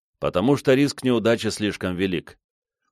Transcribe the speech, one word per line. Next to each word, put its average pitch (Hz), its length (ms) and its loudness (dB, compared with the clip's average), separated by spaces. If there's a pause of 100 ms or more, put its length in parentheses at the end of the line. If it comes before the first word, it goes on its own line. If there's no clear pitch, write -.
(180)
потому 98 380 0
что 131 180 2
риск 139 300 0
неудачи 113 440 0
слишком 95 460 -4
велик. 87 440 -4 (540)